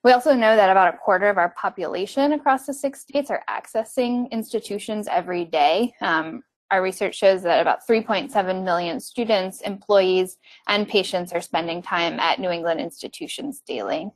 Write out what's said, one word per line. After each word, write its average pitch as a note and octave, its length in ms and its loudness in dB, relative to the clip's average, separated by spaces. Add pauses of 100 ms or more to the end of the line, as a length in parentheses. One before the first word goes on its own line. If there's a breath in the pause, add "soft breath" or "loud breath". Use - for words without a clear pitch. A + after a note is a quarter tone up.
We A#3+ 60 8
also B3 240 4
know A3 220 4
that G3 120 6
about F#3+ 240 6
a - 60 -12
quarter G3 300 2
of G3 100 2
our F3 120 2
population G3 800 -2
across C#4 340 0
the C#4 80 -6
six C#4 280 -8
states C#4+ 280 -4
are - 180 -4
accessing A#3+ 840 -4
institutions G#3+ 760 -6
every F3 360 -2
day. E3 560 2
Um, D#3+ 420 -2 (300)
our F#3+ 100 2
research F#3 320 -4
shows F#3+ 300 4
that E3 160 4
about E3 260 0
three A3+ 160 2
point A3 300 -4
seven F#3 320 0
million F3 340 -2
students, G#3 640 -2
employees, F#3+ 760 2 (280 soft breath)
and G#3 220 0
patients F#3 440 -2
are F3 80 -4
spending E3+ 420 -6
time E3+ 360 -2
at - 220 0
New F#3 100 -2
England E3+ 300 -2
institutions - 840 -10
daily. B2+ 520 -6